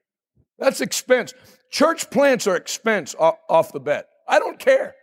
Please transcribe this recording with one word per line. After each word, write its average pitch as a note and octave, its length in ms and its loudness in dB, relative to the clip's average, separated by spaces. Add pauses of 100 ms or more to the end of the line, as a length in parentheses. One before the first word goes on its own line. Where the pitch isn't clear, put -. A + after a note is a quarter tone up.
(580)
That's C4 220 -2
expense. B3 540 -2 (360)
Church D#4+ 400 0
plants C4 380 2
are F3+ 80 0
expense G3 640 -4
o-, D#3+ 180 2 (120)
off D#3+ 240 2
the C#3+ 80 -10
bat. C3 260 -4 (220)
I C#4 100 4
don't - 180 -8
care. - 460 0